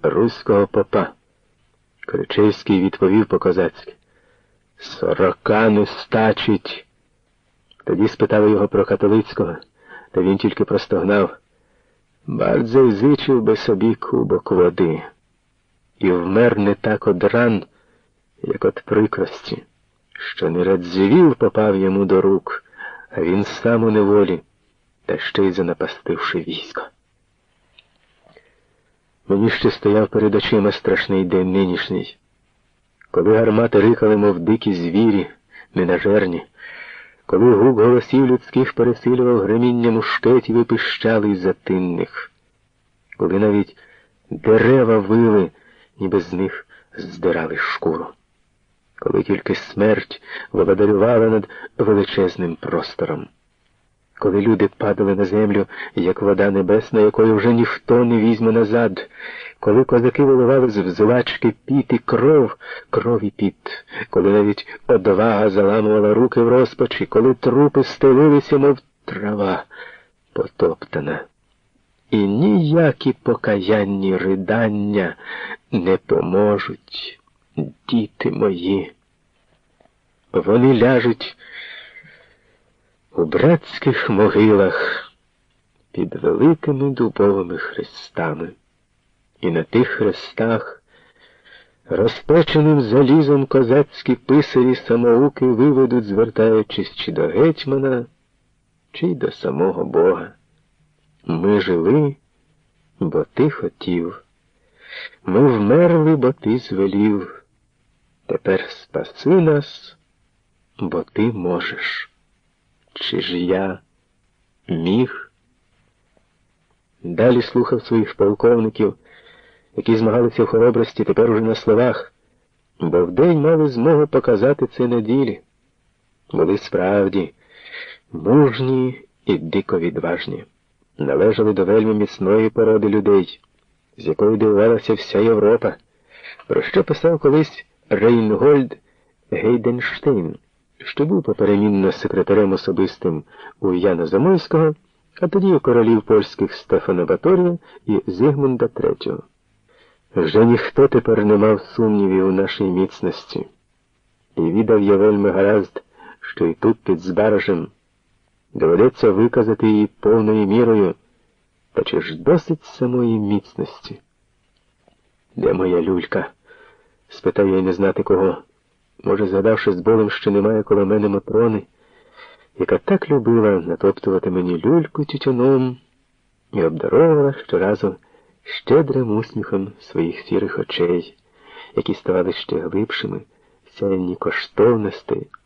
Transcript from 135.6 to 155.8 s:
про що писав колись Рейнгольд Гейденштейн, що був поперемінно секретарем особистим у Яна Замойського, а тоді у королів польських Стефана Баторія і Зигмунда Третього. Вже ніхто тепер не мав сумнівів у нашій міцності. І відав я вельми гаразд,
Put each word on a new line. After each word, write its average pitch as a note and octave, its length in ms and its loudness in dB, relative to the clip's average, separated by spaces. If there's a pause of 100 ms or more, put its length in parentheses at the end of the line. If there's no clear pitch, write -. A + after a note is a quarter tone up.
про - 140 0
що - 220 -2
писав D#3+ 360 0
колись D3 460 0 (240)
Рейнгольд A#2 880 2 (540)
Гейденштейн, A#2 1040 -2 (420)
що - 280 -4
був F3+ 180 0
поперемінно G2+ 680 0
секретарем G2 640 0
особистим F2+ 680 -4 (360)
у F#2 140 -2
Яна F2+ 320 0
Замойського, D#3 720 0 (460)
а F3+ 60 -2
тоді G3 200 0
у E3 120 2
королів A#2 420 2
польських G2+ 520 0
Стефана F2+ 520 -2
Баторія F3 520 0 (280)
і G#2 220 0
Зигмунда B2+ 600 0
Третього. - 560 -6 (920)
Вже F#2+ 300 4
ніхто A#2+ 420 2
тепер A2 380 2
не G#2 120 4
мав G#2+ 240 2
сумнівів G2+ 640 0
у F#2+ 40 0
нашій F#2+ 320 -2
міцності. - 840 -4 (880)
І E2 60 -4
відав G#2 400 2
я G2 160 4
вельми G2+ 340 2
гаразд, G2 520 0 (360)